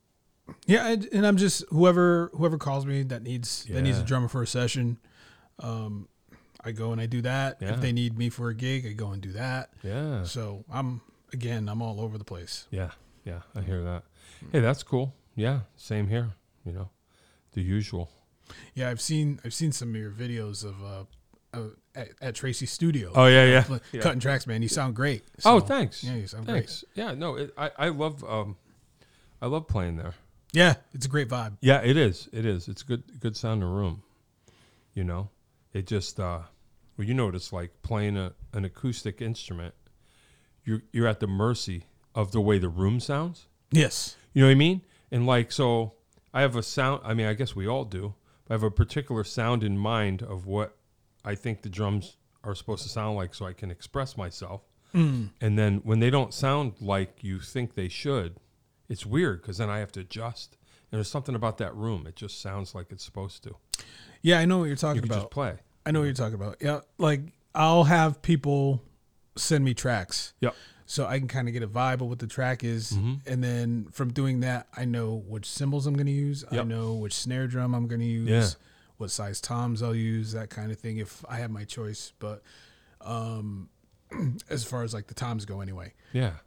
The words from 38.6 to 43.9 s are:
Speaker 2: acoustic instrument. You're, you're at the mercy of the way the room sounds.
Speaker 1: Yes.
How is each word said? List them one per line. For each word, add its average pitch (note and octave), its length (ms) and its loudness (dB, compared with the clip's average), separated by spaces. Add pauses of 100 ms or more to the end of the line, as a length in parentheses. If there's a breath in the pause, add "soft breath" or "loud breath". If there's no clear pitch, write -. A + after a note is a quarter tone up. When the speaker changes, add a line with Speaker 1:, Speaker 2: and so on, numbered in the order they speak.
Speaker 2:
acoustic - 560 -6
instrument. F#2 520 -8 (920 soft breath)
You're, A2 280 -2
you're A#2 160 4
at G#2+ 120 2
the G#2+ 80 0
mercy G2 580 0 (280)
of G#2 180 0
the A2 100 2
way G2+ 180 4
the F2+ 100 2
room F#2+ 300 2
sounds. D3+ 480 -4 (240)
Speaker 1:
Yes. - 440 2 (180)